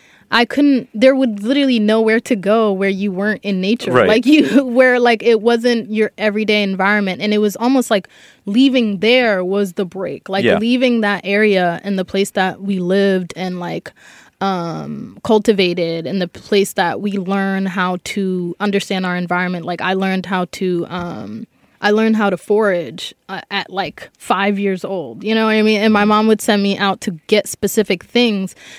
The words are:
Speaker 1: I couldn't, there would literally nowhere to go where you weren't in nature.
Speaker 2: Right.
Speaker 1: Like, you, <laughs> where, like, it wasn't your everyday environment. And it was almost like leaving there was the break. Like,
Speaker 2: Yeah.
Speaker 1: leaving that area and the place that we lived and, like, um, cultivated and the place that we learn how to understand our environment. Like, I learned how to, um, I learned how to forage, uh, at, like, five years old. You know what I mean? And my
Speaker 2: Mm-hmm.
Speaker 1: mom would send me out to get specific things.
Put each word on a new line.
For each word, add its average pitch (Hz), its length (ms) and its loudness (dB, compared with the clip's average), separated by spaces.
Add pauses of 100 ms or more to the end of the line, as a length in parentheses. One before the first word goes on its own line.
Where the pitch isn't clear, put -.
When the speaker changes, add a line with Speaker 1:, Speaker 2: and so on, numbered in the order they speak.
(320)
Speaker 1:
I 233 120 4
couldn't, 277 500 2
there 262 220 4
would 226 260 0
literally 262 380 2
nowhere 220 400 2
to - 160 -2
go 208 360 2
where 190 160 -2
you 196 220 -2
weren't 196 320 -4
in 196 180 -2
nature. 202 300 -2
Speaker 2:
Right. 127 160 6
Speaker 1:
Like, 220 200 4
you, 277 380 4
<laughs> 240 140 -4
where, 254 220 4
like, 233 240 2
it 226 160 4
wasn't 233 500 0
your 214 280 0
everyday 208 440 0
environment. 196 580 0
And 208 140 0
it 214 40 2
was 208 180 0
almost 247 340 0
like 202 160 0 (400)
leaving 226 540 2
there 220 440 2
was 196 280 -2
the 202 120 -4
break. 175 440 -8
Like, 196 160 0
Speaker 2:
Yeah. - 140 4
Speaker 1:
leaving 240 420 2
that 202 240 -2
area 190 580 2
and 196 160 -4
the 185 60 -2
place 196 260 -2
that 185 320 -2
we 196 160 -2
lived 185 560 0
and, 180 240 -6
like, 170 340 -10 (480)
um, 165 840 -6
cultivated 180 800 0
and 190 160 -2
the 175 60 -4
place - 460 -2
that 170 260 0
we 202 180 -4
learn 190 480 -2
how 180 380 -2
to 185 560 -4
understand 196 460 -2
our 180 100 -2
environment. 180 500 -4
Like, 175 140 -6
I 185 140 -2
learned 190 320 -2
how 180 260 -2
to, 175 360 -2
um, 180 560 -10 (380)
I 208 100 2
learned 220 240 2
how 214 120 0
to 185 80 -2
forage, 185 800 -2 (160)
uh, 190 100 -12 (100)
at, 196 200 -6
like, 180 480 -8
five 196 400 0
years 196 260 -2
old. 160 400 -8
You 220 100 0
know 220 120 2
what 214 60 2
I 214 100 2
mean? 214 180 2
And 214 140 4
my 208 80 4
Speaker 2:
Mm-hmm. 208 80 2
Speaker 1:
mom 214 160 4
would 220 160 2
send 208 200 2
me 196 140 0
out 196 240 -2
to 196 120 -6 (140)
get 220 220 2
specific - 560 -2
things. 214 500 0 (240)